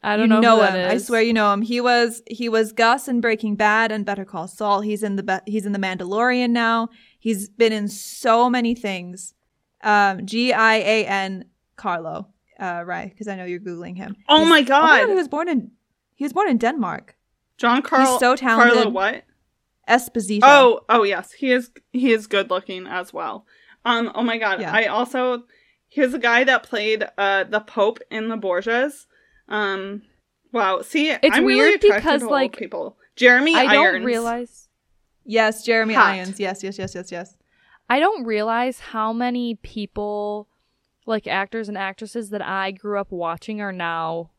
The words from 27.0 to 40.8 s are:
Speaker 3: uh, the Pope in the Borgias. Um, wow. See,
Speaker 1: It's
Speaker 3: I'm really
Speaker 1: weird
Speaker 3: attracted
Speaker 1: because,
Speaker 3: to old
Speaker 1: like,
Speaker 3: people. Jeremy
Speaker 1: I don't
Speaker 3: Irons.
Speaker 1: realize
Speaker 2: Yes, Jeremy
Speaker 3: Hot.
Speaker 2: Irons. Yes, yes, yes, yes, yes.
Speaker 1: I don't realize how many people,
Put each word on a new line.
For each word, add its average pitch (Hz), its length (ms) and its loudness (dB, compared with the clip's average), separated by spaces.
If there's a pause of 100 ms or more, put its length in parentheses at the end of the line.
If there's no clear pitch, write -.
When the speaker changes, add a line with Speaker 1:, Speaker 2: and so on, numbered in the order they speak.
Speaker 3:
uh, 196 260 0
the 208 160 -2
Pope 214 400 -2 (100)
in 220 180 -6
the 226 80 -6
Borgias. 226 680 -4 (400)
Um, 196 540 -6 (520)
wow. 190 280 0
See, 294 300 -2
Speaker 1:
It's 254 140 -4
Speaker 3:
I'm 285 200 4
really 254 160 2
Speaker 1:
weird 415 140 6 (100)
Speaker 3:
attracted 415 180 6
Speaker 1:
because, 285 200 2
Speaker 3:
to 240 40 -6
old 269 60 -2
Speaker 1:
like, 269 240 0
Speaker 3:
people. - 400 -10 (180)
Jeremy 254 400 4
Speaker 1:
I 302 200 4
don't 302 120 6
Speaker 3:
Irons. 226 200 0
Speaker 1:
realize 233 600 -6 (580)
Speaker 2:
Yes, 220 380 0
Jeremy 226 280 0
Speaker 3:
Hot. 214 220 6
Speaker 2:
Irons. 190 260 -10
Yes, 196 240 -6
yes, 190 140 -10
yes, 190 160 -10
yes, 180 180 -14
yes. 175 240 -14 (540)
Speaker 1:
I 277 100 2
don't 349 240 0
realize 226 560 -4
how 220 320 -6
many 240 440 -4
people, 208 920 -8 (560)